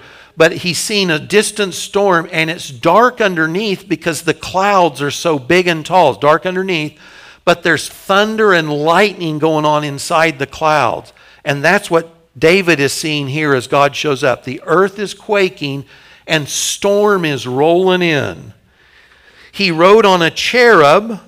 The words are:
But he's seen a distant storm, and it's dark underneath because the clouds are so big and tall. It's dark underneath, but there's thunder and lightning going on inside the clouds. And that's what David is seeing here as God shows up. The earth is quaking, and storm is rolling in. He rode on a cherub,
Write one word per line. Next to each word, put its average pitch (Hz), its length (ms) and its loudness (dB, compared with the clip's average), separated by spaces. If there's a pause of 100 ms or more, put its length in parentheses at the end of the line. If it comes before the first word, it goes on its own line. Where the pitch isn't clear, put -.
(360)
But 160 160 2
he's 170 260 -6
seen 202 320 -2
a 151 100 -2
distant 196 540 -2
storm, 185 600 0
and 160 160 -2
it's 175 200 -10
dark 202 520 2
underneath 185 680 -2
because 160 360 -6
the 156 100 0
clouds 185 680 0
are 143 80 -4
so 156 300 -2
big 175 280 0
and 160 180 -2
tall. 170 240 4
It's 123 100 -4
dark 151 260 2
underneath, 180 540 -4 (460)
but 170 180 2
there's 165 240 0
thunder 214 640 0
and 160 180 2
lightning 165 680 0
going 156 240 0
on 151 220 0
inside 156 520 -2
the 135 100 -6
clouds. 139 640 -2 (320)
And 143 180 -4
that's 180 260 0
what - 240 -2 (240)
David 165 440 2
is 139 100 0
seeing 147 380 -6
here 151 240 -2
as 127 140 -2
God 143 280 0
shows 139 260 -4
up. 131 220 -2
The 131 220 -10
earth 190 340 0
is 202 140 -8
quaking, 151 720 -4 (420)
and 151 220 -4
storm 202 760 0
is 135 240 -4
rolling 175 540 2
in. 117 520 -4 (1000)
He 196 180 -2
rode 185 340 6
on 185 200 4
a 160 80 0
cherub, 208 960 2